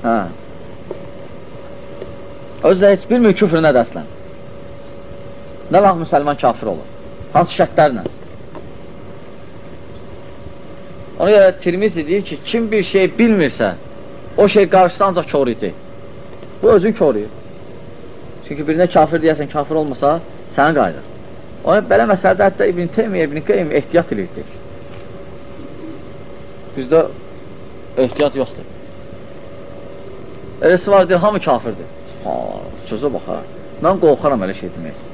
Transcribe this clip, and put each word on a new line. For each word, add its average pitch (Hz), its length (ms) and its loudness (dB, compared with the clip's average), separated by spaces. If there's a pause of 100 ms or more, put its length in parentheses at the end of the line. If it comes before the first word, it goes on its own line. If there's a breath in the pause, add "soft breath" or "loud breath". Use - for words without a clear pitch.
Hə. 117 120 4 (2500)
Özü 185 140 4
də 202 100 10
heç 190 160 -4
bilmir 226 240 6
küfür 165 300 4
nədir 127 180 6
əslən. 78 280 -6 (1600)
Nə 196 80 8
vaxt 175 220 6
müsəlman 147 340 2
kafir 113 320 2
olur? 80 160 -6 (480)
Hansı - 240 4
şərtlərlə? 151 460 4 (3250)
Ona 185 120 4
görə 196 300 10
Tirmizi 175 460 0
deyir 196 200 2
ki, 143 200 -8
kim 226 240 0
bir 208 140 4
şey 190 340 4
bilmirsə, 190 540 4 (680)
o 208 100 8
şey 196 220 6
qarşısında 190 380 6
ancaq 170 240 0
kor 139 160 4
idi. 104 260 -2 (880)
Bu 220 80 8
özün 208 220 6
kor 147 220 4
idi. 107 140 -2 (1200)
Çünki 147 140 -6
birinə 160 300 4
kafir 156 300 6
deyəsən, 151 280 2
kafir 151 240 -2
olmasa, 151 460 2 (360)
səni 147 220 4
qayıdır. 87 320 0 (540)
Ona 196 260 4
belə 214 200 8
məsələdə 190 400 4
hətta 202 200 0
İbn 175 260 -2
Teymiyyə, 190 340 0
İbn 151 160 -6
Qeym 190 260 2
ehtiyat 160 400 2
edirdi. - 500 -6 (2250)
Bizdə 139 260 4 (1000)
ehtiyat 135 360 0
yoxdur. - 320 -6 (1900)
Eləsi 180 280 4
var, 190 180 8
deyir, 175 120 4
hamı 202 200 2
kafirdir. 117 480 -2 (360)
Ha, 69 120 -2 (520)
sözə 120 240 -2
bax, - 160 -6
ha. 87 120 -4 (440)
Mən 180 160 4
qorxaram 139 460 4
elə 95 100 -4
şey 87 160 -10
demək. 80 280 -12 (140)